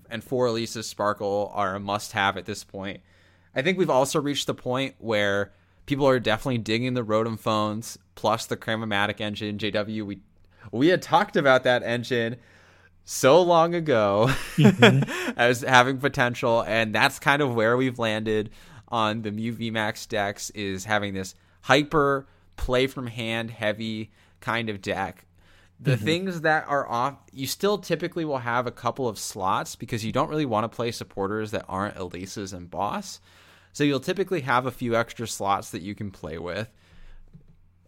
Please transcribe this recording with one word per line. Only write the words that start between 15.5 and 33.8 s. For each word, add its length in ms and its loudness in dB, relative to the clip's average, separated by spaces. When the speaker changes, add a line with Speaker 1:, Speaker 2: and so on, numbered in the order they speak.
Speaker 1:
having 360 6
potential, 680 2
and 280 0
that's 240 2
kind 240 2
of 120 0
where 220 4
we've 220 0
landed 520 0
on 340 0
the 100 -6
Mew 200 -4
V 180 -6
max 360 -4
decks, 440 -4
is 340 -6
having 300 0
this 200 -8
hyper 640 2
play 300 2
from 200 -8
hand 440 -6
heavy 600 -6
kind 280 -2
of 140 -6
deck. 420 -4
The 160 0
Speaker 2:
Mm-hmm. 80 -4
Speaker 1:
things 380 -2
that 260 2
are 200 0
off, 280 -2
you 160 -6
still 300 0
typically 460 -4
will 140 -2
have 300 -2
a 20 -4
couple 380 -4
of 100 -6
slots 560 -2
because 300 -6
you 80 -4
don't 160 0
really 180 -2
wanna 220 0
play 240 -4
supporters 580 -4
that 180 -4
aren't 280 -4
Elisa's 560 -8
and 180 -14
Boss. 500 -4
So 100 -4